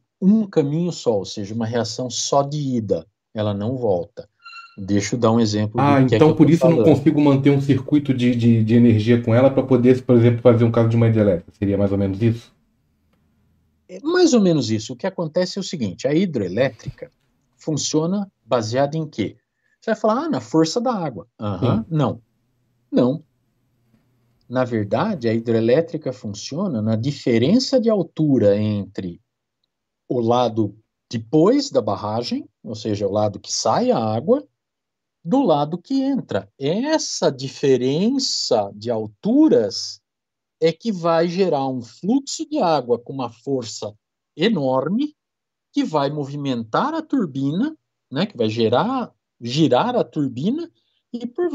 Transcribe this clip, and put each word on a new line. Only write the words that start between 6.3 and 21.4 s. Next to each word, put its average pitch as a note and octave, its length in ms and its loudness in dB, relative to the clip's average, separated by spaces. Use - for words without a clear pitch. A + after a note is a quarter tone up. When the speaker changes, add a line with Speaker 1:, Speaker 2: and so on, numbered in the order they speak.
Speaker 1:
eu - 40 -4
Speaker 2:
por D3+ 100 6
Speaker 1:
tô C#3+ 60 6
Speaker 2:
isso E3+ 140 4
eu E3 40 6
não D#3+ 60 4
Speaker 1:
falando. D#3 200 6
Speaker 2:
consigo D3 240 2
manter C#3 300 4
um C#3 100 4
circuito C#3 540 0
de, A#2+ 220 2
de, A#2 280 4
de A2 100 2
energia A#2 480 4
com A2+ 120 2
ela C3 160 6
pra C3+ 120 0
poder, B2+ 400 4
por B2 140 4
exemplo, A#2 260 4
fazer A#2 220 6
um A2+ 60 4
caso A#2 180 2
de A#2 80 0
uma A#2 120 4
hidrelétrica. G#2 500 2
Seria G2 180 0
mais G2+ 160 0
ou G2 60 0
menos G2 240 -2
isso? A2+ 300 -2
Speaker 1:
É F#3 120 -16
mais E4 320 2
ou A#3+ 80 6
menos D#3 300 2
isso. A2 220 -4
O - 40 -14
que - 100 -8
acontece F#3 520 -4
é - 20 -6
o F3+ 40 -6
seguinte: A2+ 420 -6
a C#3+ 80 0
hidrelétrica B2+ 960 -4
funciona E3 760 -4
baseada B2+ 520 -2
em D#3+ 100 -6
quê? G#2+ 300 -6
Você - 100 -6
vai G#3+ 100 -4
falar, A3+ 240 0
"Ah, E4+ 40 -6
na F3 120 -2
força D#3+ 400 0
da A#3+ 140 -2
água." D3+ 320 -8
Aham, A2+ 400 -2